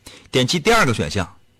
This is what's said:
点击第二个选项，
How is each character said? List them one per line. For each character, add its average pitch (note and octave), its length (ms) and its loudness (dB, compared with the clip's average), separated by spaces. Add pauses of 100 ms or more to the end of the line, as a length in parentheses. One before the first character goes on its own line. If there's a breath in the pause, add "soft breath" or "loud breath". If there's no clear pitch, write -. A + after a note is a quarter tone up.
(300 loud breath)
点 B2+ 160 0
击 E3+ 140 -2
第 A3 120 0
二 A3 120 4
个 B2+ 80 0
选 F2 180 -4
项， - 260 -6 (240)